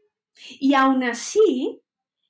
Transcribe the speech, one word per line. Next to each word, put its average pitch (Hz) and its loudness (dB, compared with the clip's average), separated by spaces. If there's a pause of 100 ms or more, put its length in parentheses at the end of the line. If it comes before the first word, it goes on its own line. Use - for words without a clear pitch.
(600)
Y 277 0
aún 269 2
así, 277 -2 (480)